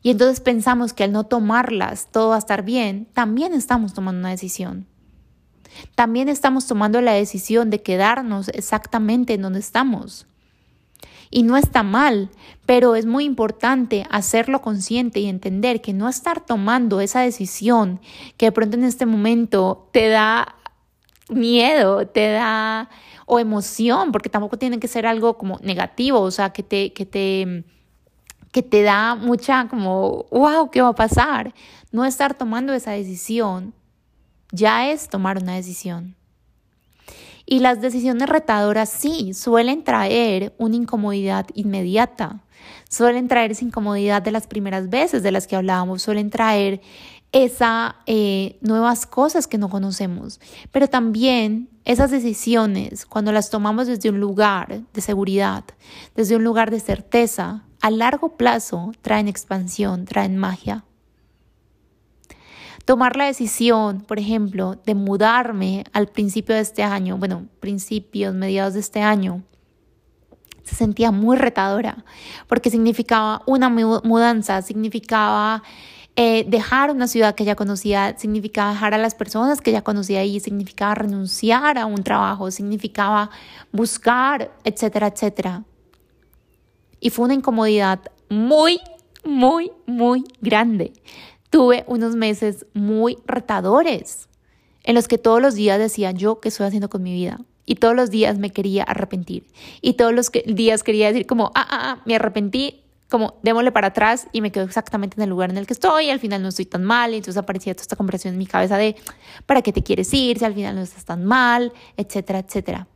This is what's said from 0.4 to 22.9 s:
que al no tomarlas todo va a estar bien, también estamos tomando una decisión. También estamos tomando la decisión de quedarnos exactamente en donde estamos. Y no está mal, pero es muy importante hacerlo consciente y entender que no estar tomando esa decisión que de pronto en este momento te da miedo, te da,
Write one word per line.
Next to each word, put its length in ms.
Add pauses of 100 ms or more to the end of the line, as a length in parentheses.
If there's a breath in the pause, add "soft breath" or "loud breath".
que 100
al 80
no 140
tomarlas 840
todo 180
va 60
a 40
estar 240
bien, 500
también 400
estamos 400
tomando 260
una 100
decisión. 580 (1080 loud breath)
También 340
estamos 380
tomando 340
la 120
decisión 560
de 120
quedarnos 680
exactamente 840
en 80
donde 180
estamos. 680 (1040 loud breath)
Y 120
no 140
está 260
mal, 480 (340 loud breath)
pero 300
es 100
muy 180
importante 840
hacerlo 520
consciente 580
y 80
entender 540
que 120
no 160
estar 340
tomando 580
esa 200
decisión 760 (360 loud breath)
que 120
de 40
pronto 260
en 60
este 220
momento 840
te 180
da 460 (720)
miedo, 800
te 240
da, 580 (380 loud breath)